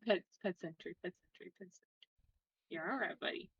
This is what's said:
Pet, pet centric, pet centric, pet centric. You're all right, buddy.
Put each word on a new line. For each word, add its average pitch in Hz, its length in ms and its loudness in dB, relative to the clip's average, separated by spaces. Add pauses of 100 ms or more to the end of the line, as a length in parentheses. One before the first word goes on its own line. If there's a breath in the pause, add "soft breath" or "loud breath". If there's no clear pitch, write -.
Pet, 196 160 6 (200)
pet 185 160 0
centric, 165 420 -8
pet 180 120 -4
centric, - 440 -20
pet 190 160 -16
centric. - 80 -20 (880)
You're 165 220 0
all 269 80 2
right, - 200 0
buddy. - 300 -2 (100)